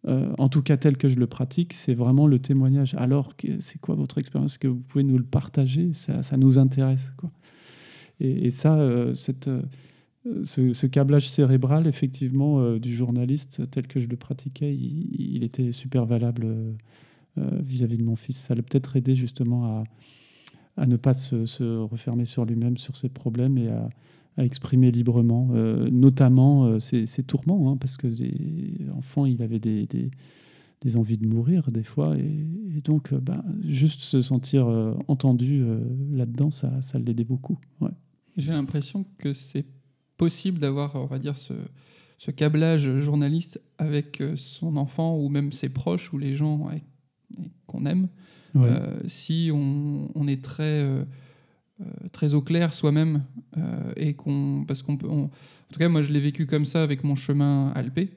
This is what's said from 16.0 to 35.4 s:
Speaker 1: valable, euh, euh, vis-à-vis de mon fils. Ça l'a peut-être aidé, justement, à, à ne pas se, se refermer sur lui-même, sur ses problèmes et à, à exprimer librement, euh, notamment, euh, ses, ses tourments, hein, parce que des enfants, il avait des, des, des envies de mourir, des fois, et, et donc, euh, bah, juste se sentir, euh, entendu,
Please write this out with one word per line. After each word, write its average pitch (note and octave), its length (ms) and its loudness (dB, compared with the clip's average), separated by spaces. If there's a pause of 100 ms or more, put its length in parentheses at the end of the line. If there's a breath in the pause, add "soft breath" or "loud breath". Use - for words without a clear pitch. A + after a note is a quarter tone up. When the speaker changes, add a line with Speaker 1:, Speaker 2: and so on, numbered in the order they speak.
Speaker 1:
valable, A#2 400 0
euh, A2 260 -4 (680 soft breath)
euh, - 120 -2 (100)
vis-à-vis B2 380 -2
de A#2 60 0
mon A2+ 120 0
fils. C3 220 -8
Ça - 160 -4
l'a A#2 80 -2
peut-être - 340 -2
aidé, C3 200 2
justement, A#2+ 500 -2
à, A2 180 -2 (920 loud breath)
à D3+ 100 2
ne B2 100 4
pas C3 160 2
se, B2+ 320 -2
se A#2+ 200 -6
refermer A#2 600 -2
sur A#2+ 200 -2
lui-même, A#2 320 0
sur - 200 -12
ses C3 120 -6
problèmes B2+ 500 -2
et A#2 100 0
à, A2+ 200 -4 (480 soft breath)
à C3+ 80 2
exprimer B2+ 480 4
librement, A#2+ 600 2
euh, A#2 380 2
notamment, C3 760 8
euh, A2 120 4
ses, A2 280 0
ses B2+ 180 -4
tourments, C#3+ 480 0
hein, C#3 40 0
parce C3 200 -6
que C3 100 -6
des B2 800 -4 (100)
enfants, C3+ 300 -2
il A#2+ 160 0
avait A2+ 160 -2
des, G#2+ 300 -2
des, C3 240 -4 (680 loud breath)
des A#2 160 0
envies A2+ 220 0
de A2 80 -2
mourir, B2+ 460 0
des A2+ 100 -2
fois, D3 340 -2
et, D3+ 300 -4 (300)
et D3 40 -4
donc, C#3+ 320 0
euh, C3+ 60 -2
bah, C3 260 -4 (200)
juste D3+ 380 0
se C3 200 0
sentir, C3 460 2
euh, A2+ 260 0 (140)
entendu, C3 540 2